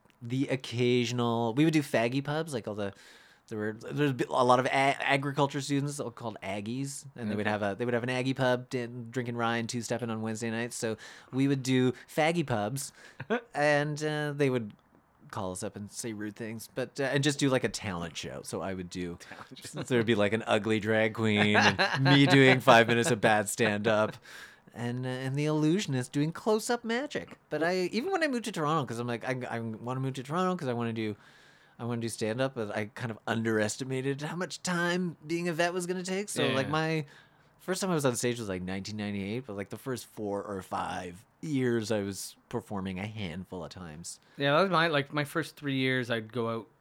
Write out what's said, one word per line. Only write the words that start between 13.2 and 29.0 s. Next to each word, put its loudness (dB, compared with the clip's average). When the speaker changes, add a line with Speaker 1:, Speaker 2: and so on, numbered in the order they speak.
Speaker 2:
<laughs> -4
Speaker 1:
and, 2
uh, -2
they 4
would 0
call -4
us -8
up -8
and -10
say -8
rude -8
things, -10
but, -6
uh, 0
and 2
just 2
do, 4
like, 4
a 2
talent -6
show. -8
So -6
I -4
would -8
do, -6
Speaker 2:
Talent -18
show. -14
Speaker 1:
so -10
there'd 2
be, 6
like, 4
an 0
ugly 2
drag 2
queen 4
and 2
me 8
doing 8
five 10
minutes 4
of 2
bad 4
stand-up. 2
And, -4
uh, -4
and -4
the 0
illusionist 2
doing 0
close-up 0
magic. -6
But -2
I, 2
even -2
when 2
I 4
moved -2
to -6
Toronto, 0
'cause -4
I'm -4